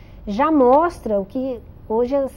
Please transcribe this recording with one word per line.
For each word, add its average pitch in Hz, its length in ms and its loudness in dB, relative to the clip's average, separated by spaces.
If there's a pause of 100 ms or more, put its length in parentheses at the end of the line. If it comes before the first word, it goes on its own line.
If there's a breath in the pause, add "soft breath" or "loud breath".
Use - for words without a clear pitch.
(260 loud breath)
já 226 240 0
mostra 269 680 2
o 190 60 -8
que 254 340 -8 (280)
hoje 240 280 -2
as 269 200 -4